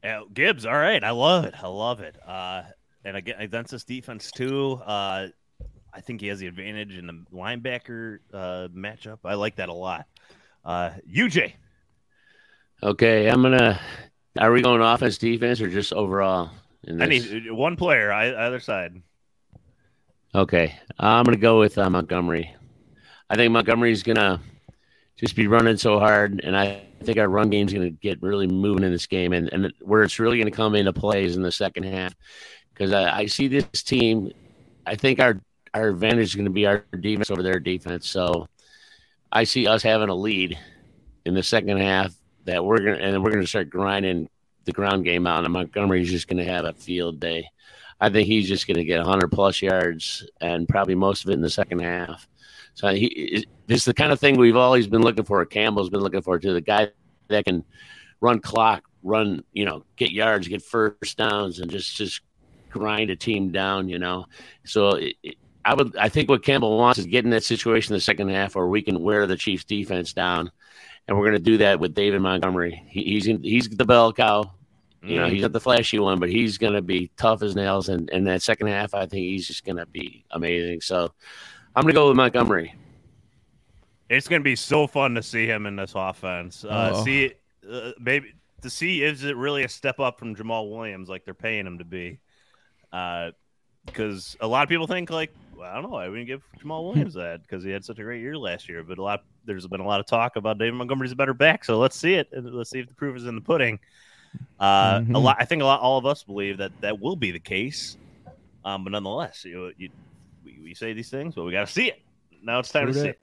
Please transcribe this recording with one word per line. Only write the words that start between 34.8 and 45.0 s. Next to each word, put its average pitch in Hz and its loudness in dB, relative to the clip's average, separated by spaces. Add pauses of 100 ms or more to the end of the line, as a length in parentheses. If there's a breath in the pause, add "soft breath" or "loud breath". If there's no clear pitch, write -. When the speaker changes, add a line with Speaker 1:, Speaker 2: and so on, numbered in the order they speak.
Speaker 2:
I 101 -6
think 131 2
our, 117 4 (340)
our 110 0
advantage 110 2
is 90 -6
gonna 101 -2
be 101 2
our 101 2 (160)
defense 101 -2
over 90 -2
their 92 0
defense, 87 -6
so 87 -2 (840 soft breath)
I 113 4
see 123 0
us 110 4
having 110 2
a 92 -2
lead 95 -2 (680 loud breath)
in 87 -2
the 95 0
second 101 0
half 95 0 (300)
that 90 -2
we're 104 4
gonna, 101 0
and 98 0
we're 107 2
gonna 98 0
start 90 -4
grinding 95 -2 (360)
the 90 -6
ground 98 0